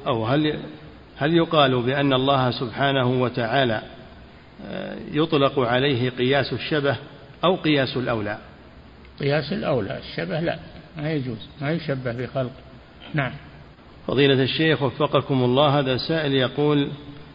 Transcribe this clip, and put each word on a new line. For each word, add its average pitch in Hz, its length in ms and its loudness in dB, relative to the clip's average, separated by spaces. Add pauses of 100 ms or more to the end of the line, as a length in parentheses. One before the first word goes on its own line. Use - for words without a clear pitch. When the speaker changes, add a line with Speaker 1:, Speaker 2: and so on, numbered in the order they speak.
Speaker 1:
أو 113 180 0
هل، 147 340 0 (580)
هل 151 160 0
يقال 151 480 4
بأن 139 320 2
الله 131 380 2
سبحانه 127 680 0
وتعالى، 120 600 0 (880)
آه، 98 280 -8 (160)
يطلق 143 480 2
عليه 127 500 2
قياس 127 440 0
الشبه 139 420 0 (480)
أو 180 120 4
قياس 143 420 0
الأولى؟ 110 400 -4 (840)
Speaker 2:
قياس 143 340 -2
الأولى، 143 460 -2
الشبه 170 400 -6
لا، 156 200 -2 (380)
ما 156 160 -4
يجوز، 127 340 -6 (140)
ما 143 100 -2
يشبه 143 400 -4
بخلق. 123 400 -4 (600)
نعم. 135 180 -2 (760)
Speaker 1:
فضيلة 135 360 4
الشيخ 147 380 2
وفقكم 139 640 0
الله، 135 360 4
هذا 131 180 0
سائل 151 360 -2
يقول: 143 560 2 (460)